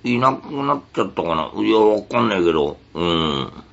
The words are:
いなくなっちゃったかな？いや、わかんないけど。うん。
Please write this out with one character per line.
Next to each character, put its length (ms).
い 140
な 160
く 180
な 240
っ 60
ち 60
ゃ 40
っ 100
た 100
か 100
な？ 160
い 80
や、 100
わ 240
か 200
ん 60
な 80
い 80
け 80
ど。 240
う 100
ん。 480